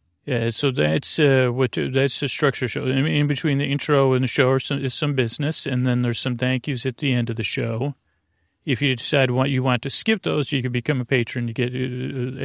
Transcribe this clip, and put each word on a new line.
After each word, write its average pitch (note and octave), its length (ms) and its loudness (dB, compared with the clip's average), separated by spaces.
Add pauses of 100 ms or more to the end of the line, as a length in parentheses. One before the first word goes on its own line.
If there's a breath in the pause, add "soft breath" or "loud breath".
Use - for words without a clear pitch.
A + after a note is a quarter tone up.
(280)
Uh, A#2 240 0
so C#3 180 0
that's, D3+ 480 0
uh, C3+ 300 6
what, B2 240 0
that's C3+ 480 0
the C3+ 80 -2
structure C3+ 400 0
show. C3 180 -4
In, C3+ 220 0
in D3+ 180 2
between C#3+ 320 0
the C#3+ 140 0
intro C#3 420 4
and B2+ 100 2
the B2+ 40 0
show B2+ 220 4
are C3+ 100 4
some, C#3 260 -4
is B2+ 80 -2
some D3 220 -2
business, C3+ 500 -2
and B2+ 220 0
then B2 160 2
there's A#2+ 160 0
some B2 180 -2
thank B2+ 300 -2
yous B2+ 180 -4
at B2+ 120 -4
the C#3+ 140 0
end A#2+ 200 0
of A2+ 40 -4
the A2 80 -4
show. A#2+ 520 -4 (680)
If C#3+ 200 -2
you C3+ 120 2
decide C3 360 2
what C3 180 0
you C3 140 0
want B2+ 180 2
to C#3+ 80 -6
skip A3 320 0
those, D#3 300 -2
you C3+ 100 0
can B2 100 -2
become B2+ 300 -2
a A#2+ 40 -4
patron A#2+ 420 -2
to A2+ 60 -6
get, B2+ 200 -2
uh, B2+ 720 -4